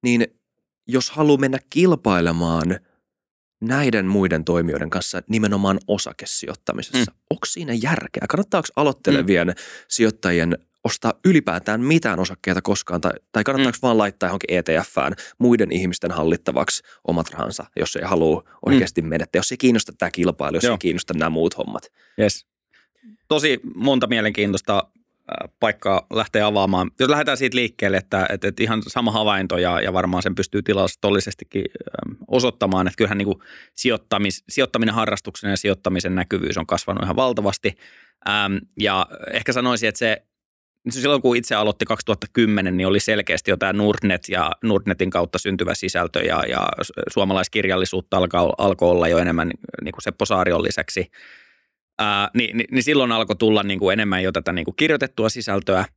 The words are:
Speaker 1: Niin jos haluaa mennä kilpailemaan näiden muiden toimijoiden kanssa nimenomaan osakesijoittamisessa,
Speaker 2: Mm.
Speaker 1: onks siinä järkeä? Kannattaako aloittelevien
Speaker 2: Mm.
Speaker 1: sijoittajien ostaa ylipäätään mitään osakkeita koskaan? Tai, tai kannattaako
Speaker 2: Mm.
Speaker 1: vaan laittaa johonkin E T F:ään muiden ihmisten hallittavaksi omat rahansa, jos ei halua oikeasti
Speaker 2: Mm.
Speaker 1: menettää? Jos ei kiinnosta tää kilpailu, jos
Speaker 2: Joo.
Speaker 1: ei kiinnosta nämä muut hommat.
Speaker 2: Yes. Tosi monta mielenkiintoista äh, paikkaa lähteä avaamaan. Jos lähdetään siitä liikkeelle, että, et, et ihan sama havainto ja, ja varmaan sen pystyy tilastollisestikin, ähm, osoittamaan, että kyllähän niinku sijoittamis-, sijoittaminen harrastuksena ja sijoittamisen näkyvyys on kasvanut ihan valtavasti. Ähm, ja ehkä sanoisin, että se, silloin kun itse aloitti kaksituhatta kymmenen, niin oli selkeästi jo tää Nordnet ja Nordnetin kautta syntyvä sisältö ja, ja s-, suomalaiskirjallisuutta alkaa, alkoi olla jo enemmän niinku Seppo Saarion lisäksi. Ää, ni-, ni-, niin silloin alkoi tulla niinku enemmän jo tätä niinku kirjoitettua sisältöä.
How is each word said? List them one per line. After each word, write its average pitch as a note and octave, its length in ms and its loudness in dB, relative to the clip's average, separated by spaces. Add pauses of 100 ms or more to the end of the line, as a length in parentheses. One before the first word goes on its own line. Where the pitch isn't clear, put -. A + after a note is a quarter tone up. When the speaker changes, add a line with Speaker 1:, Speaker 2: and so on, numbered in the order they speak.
Speaker 1:
Niin A#2+ 240 2 (600)
jos B2 240 0
haluaa D3 280 4
mennä C3+ 180 0 (120)
kilpailemaan F2 1080 2 (800)
näiden A2+ 460 0
muiden F#2 380 2
toimijoiden E2 440 0
kanssa F2+ 380 -6
nimenomaan G2+ 600 2
osakesijoittamisessa, - 1200 -4
Speaker 2:
Mm. - 60 -20 (120)
Speaker 1:
onks - 240 -4
siinä D#3 200 -6
järkeä? B2 560 -4
Kannattaako - 460 -2
aloittelevien A2+ 720 2
Speaker 2:
Mm. F2+ 60 -2 (340)
Speaker 1:
sijoittajien F2 680 2 (260)
ostaa - 300 -2 (120)
ylipäätään A2+ 560 2
mitään B2+ 380 2
osakkeita F#2 420 -2
koskaan? F2+ 400 -2
Tai, F#2 100 0 (200)
tai G#2+ 120 0
kannattaako C3+ 340 2
Speaker 2:
Mm. - 40 -10
Speaker 1:
vaan A#2+ 160 4
laittaa G2+ 300 0
johonkin F2+ 300 -4
E E2+ 60 0
T - 40 -4 (260)
F:ään C#2+ 200 0 (240)
muiden A#2 340 4
ihmisten F2 400 -2
hallittavaksi E2 720 0 (240)
omat E2+ 220 -2
rahansa, - 360 -8 (140)
jos - 160 -4
ei - 80 -6
halua E2 400 2 (220)
oikeasti A2+ 360 2
Speaker 2:
Mm. D#2+ 60 -4
Speaker 1:
menettää? D#2+ 320 -2
Jos - 120 -2
ei B2+ 60 -8
kiinnosta A#2 400 2
tää F2+ 140 -2
kilpailu, E2+ 460 -2
jos - 60 0
Speaker 2:
Joo. A#2+ 100 2
Speaker 1:
ei - 40 -4
kiinnosta F2 360 -4
nämä D#2+ 160 -2
muut D#2+ 280 0
hommat. - 340 -10 (280)
Speaker 2:
Yes. G#2+ 260 0 (840)
Tosi D3+ 320 2 (160)
monta B2+ 320 2
mielenkiintoista G#2 840 0 (520)
äh, - 60 -14 (100)
paikkaa G#2 540 0
lähteä G#2+ 340 0
avaamaan. F#2+ 520 2
Jos C3 100 4
lähdetään D3 280 2
siitä B2+ 180 -2
liikkeelle, G#2+ 420 0
että, F#2 320 0
et, G2 160 -4
et G2+ 140 -4
ihan A2 280 0
sama A#2 240 -2
havainto G2 460 0
ja, F2 240 2
ja F#2 120 -2
varmaan F2+ 300 0
sen F2+ 120 -2
pystyy G2 260 0
tilastollisestikin, G2 1080 0
ähm, - 440 -10 (120)
osoittamaan, G2+ 600 2
että F2+ 100 -6
kyllähän G2+ 200 2
niinku G2+ 240 -2 (340)
sijoittamis-, G2+ 760 -2
sijoittaminen A2+ 460 0
harrastuksena G#2 580 -4
ja F#2 40 0
sijoittamisen F#2 580 -2
näkyvyys F2+ 420 -2
on E2 100 -6
kasvanut F#2+ 360 -2
ihan F#2+ 120 -4
valtavasti. G#2+ 640 -2 (520)
Ähm, G2+ 260 0 (240)
ja G2 280 0 (240)
ehkä A#2+ 220 -2
sanoisin, A#2+ 360 0
että - 100 -6
se, A2 240 0 (640)
silloin C3 320 0
kun A#2+ 140 4
itse A#2+ 200 0
aloitti G#2 300 0
kaksituhatta - 480 -4
kymmenen, G#2 440 2
niin F#2 100 0
oli G2 120 4
selkeästi G2+ 520 0
jo F#2 60 2
tää F#2+ 160 0
Nordnet G2+ 560 2
ja F2 220 0 (120)
Nordnetin G2 460 0
kautta F2 300 -2
syntyvä F2+ 360 -2
sisältö F2 480 -2
ja, E2+ 260 0
ja - 180 -2 (140)
s-, - 100 -8 (220)
suomalaiskirjallisuutta F#2+ 1040 -2
alkaa, F2 400 2
alkoi F#2 340 2
olla F2 160 4
jo E2+ 100 4
enemmän E2+ 340 0 (300)
niinku - 200 -10
Seppo - 240 -4
Saarion F2+ 380 2
lisäksi. - 480 -4 (880)
Ää, G#2 340 0
ni-, A#2+ 200 0
ni-, A2+ 180 -2
niin B2+ 120 0
silloin C#3 280 2
alkoi A2+ 240 0
tulla G#2+ 280 4
niinku G2 260 0
enemmän G2 340 0
jo F#2 80 0
tätä E2 200 -4
niinku F2 200 -4
kirjoitettua C3 580 0
sisältöä. G2 560 -2 (120)